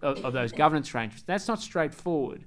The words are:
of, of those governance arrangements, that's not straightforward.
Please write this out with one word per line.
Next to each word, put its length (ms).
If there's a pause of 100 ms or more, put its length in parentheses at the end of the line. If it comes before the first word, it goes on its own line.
of, 200
of 100
those 180
governance 420
arrangements, 320
that's 220
not 160
straightforward. 840